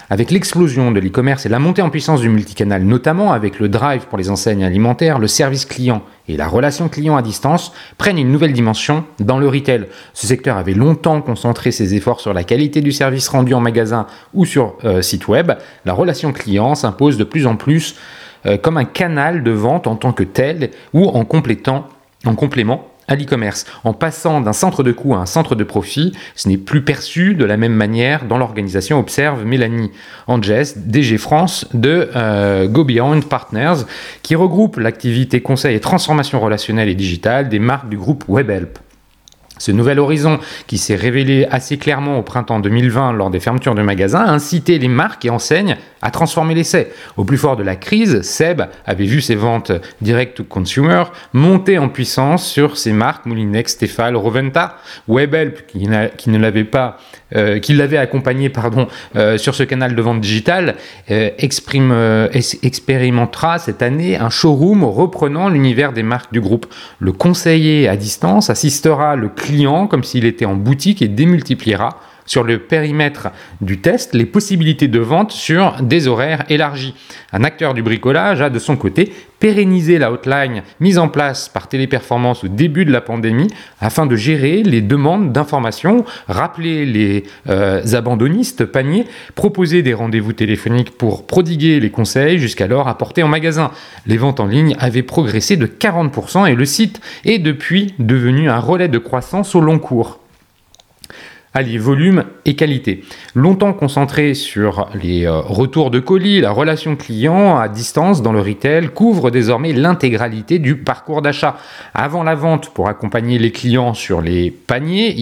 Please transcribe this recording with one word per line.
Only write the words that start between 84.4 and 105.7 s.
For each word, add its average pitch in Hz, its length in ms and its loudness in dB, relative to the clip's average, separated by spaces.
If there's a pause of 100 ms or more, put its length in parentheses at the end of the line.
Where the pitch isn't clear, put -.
les 123 220 2
demandes 143 480 2
d'informations, 147 720 0 (220)
rappeler 156 580 -2
les, 101 380 0 (260)
euh, 98 320 2 (120)
abandonnistes 123 720 0
paniers, 143 420 0 (260)
proposer 180 480 2
des 127 140 2
rendez-vous 110 380 -2
téléphoniques 110 580 0
pour - 340 -2
prodiguer 160 540 2
les 107 100 0
conseils 139 480 0
jusqu'alors 123 520 0
apportés - 340 -2
en 151 40 2
magasin. 156 440 0 (340)
Les 110 120 2
ventes 135 220 0
en 107 60 0
ligne 143 320 2
avaient 127 240 0
progressé 123 560 0
de 120 80 2
quarante 170 460 -2
pour - 180 -6
cent 196 160 2
et 143 80 4
le 127 120 2
site 196 360 -2 (240)
est 220 140 2
depuis 170 580 -2
devenu 127 540 2
un 117 80 2
relais 175 280 0
de 117 120 2
croissance 180 560 -4
au 175 60 6
long 160 180 4
cours. 117 400 -4 (1300)
Allier 117 280 -2
volume 143 460 2 (200)
et 143 100 0
qualité. 131 480 -2 (300)
Longtemps 190 400 4
concentré 143 640 0
sur 101 580 -2
les, 87 320 -2
euh, 80 140 2
retours 131 500 0